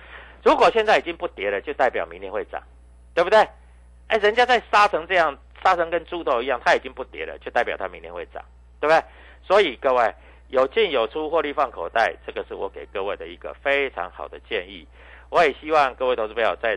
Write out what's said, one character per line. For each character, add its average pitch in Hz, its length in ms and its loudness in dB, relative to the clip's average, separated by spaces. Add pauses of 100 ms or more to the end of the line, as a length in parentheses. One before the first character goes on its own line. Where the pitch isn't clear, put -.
(440)
如 285 140 4
果 185 140 6
现 220 120 2
在 214 140 4
已 131 60 2
经 170 120 -8
不 175 120 -6
跌 101 240 -6
了， 98 100 -4
就 151 120 -8
代 135 140 2
表 107 160 -2
明 85 160 -12
天 95 120 -12
会 101 140 -6
涨， - 140 -12 (540)
对 170 100 2
不 180 60 -2
对？ 208 180 6 (600)
哎， 220 100 0
人 208 160 2
家 247 100 4
在 240 160 4 (120)
杀 214 160 6
成 165 180 -4
这 175 80 -4
样， 160 240 2 (260)
杀 185 120 4
成 170 160 0
跟 170 120 -2
猪 170 200 -8
头 131 180 0
一 131 60 -4
样， 123 180 -2
它 170 80 4
已 120 60 4
经 131 120 -8
不 127 120 -12
跌 80 240 -12
了， 73 100 -12
就 - 140 -12
代 120 120 0
表 90 140 -4
它 95 100 -6
明 87 140 -14
天 82 100 -14
会 87 220 -10
涨， - 100 -14 (360)
对 147 100 0
不 143 60 6
对？ 151 80 2 (400)
所 202 180 4
以 135 140 -2
各 135 180 0
位， 117 180 4 (360)
有 131 200 2
进 208 240 0
有 113 160 0
出， 156 220 -6
获 160 120 0
利 143 120 -6
放 135 180 -2
口 87 160 -8
袋， 110 260 0 (120)
这 110 80 -10
个 101 120 -8
是 107 100 -12
我 92 120 -6
给 71 200 -14
各 98 160 -8
位 98 120 -4
的 82 120 -12
一 85 100 -16
个 73 240 -14
非 139 300 0
常 90 200 -10
好 69 160 -14
的 76 140 -16
建 95 260 -6
议。 87 180 -18 (440)
我 165 120 2
也 143 120 4
希 156 180 -12
望 139 240 2
各 127 120 -2
位 127 80 2
投 110 120 -4
资 107 60 -14
朋 113 100 0
友 95 180 2
在 110 160 0